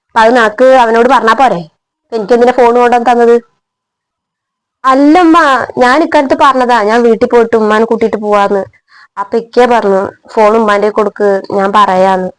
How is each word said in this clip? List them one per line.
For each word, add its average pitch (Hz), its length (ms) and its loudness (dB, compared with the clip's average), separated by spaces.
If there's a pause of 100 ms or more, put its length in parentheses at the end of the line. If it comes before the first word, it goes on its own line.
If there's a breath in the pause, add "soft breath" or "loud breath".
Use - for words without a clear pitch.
അപ്പൊ - 200 -6
അത് 220 100 2
നിനക്ക് 233 340 0 (100)
അവനോട് 233 340 2
പറഞ്ഞാ 233 240 0
പോരെ? 226 280 0 (340)
അപ്പൊ - 220 -14
എനിക്കെന്തിനാ 240 360 0
ഫോൺ 240 220 2
കൊണ്ടുവന്ന് 240 320 0
തന്നത്? 233 300 2 (1500)
അല്ലമ്മ, 311 540 2 (400)
ഞാൻ 254 240 0
ഇക്കാലത്ത് 302 380 -2
പറഞ്ഞതാ 254 420 0
ഞാൻ 220 200 0
വീട്ടിൽ 233 240 0
പോയിട്ട് 233 300 0
ഉമ്മാനെ 214 280 0
കൂട്ടിയിട്ട് 220 320 -4
പോവാന്ന്. 202 460 -2 (540 soft breath)
അപ്പൊ 202 220 -8
ഇക്കേ 233 280 -2
പറഞ്ഞു, 208 340 0 (280)
"ഫോൺ 214 280 0
ഉമ്മാന്റെ 208 340 0
കൊടുക്ക്, 208 380 -4 (220)
ഞാൻ 196 220 -2
പറയാന്ന്." 190 680 0